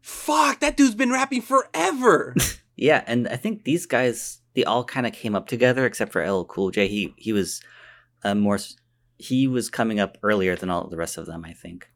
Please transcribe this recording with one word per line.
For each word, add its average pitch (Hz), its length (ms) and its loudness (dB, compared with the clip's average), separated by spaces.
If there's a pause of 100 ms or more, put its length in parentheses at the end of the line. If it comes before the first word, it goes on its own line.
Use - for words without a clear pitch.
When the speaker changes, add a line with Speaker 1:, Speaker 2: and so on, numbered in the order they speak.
Speaker 1:
Fuck, 302 600 -2
that 294 160 -2
dude's 262 180 4
been 247 180 0
rapping 262 300 -2
forever. 254 960 2
Speaker 2:
<laughs> - 40 0 (320)
Yeah, 139 300 4
and 120 220 0
I 123 80 -6
think 214 260 -6
these 170 240 -2
guys, 123 540 -2 (140)
they 123 100 2
all 117 180 0
kinda 120 300 -4
came 104 240 -4
up 95 100 -2
together 123 400 2
except 107 240 -4
for 85 120 -2
L 95 160 0
L 87 60 -2
Cool 95 280 -2
J. 101 160 2
He, 104 280 -4
he 110 160 -4
was, 98 280 -2 (640)
uh, 101 100 0
more 101 220 2
s-, - 180 -8 (420)
he 131 300 0
was 127 240 0
coming 113 300 0
up 98 240 -2
earlier 95 320 2
than 92 140 -6
all 85 180 -2
the 85 80 -10
rest 82 200 -6
of 82 100 -10
them, 82 180 -12
I 82 80 -16
think. - 440 -18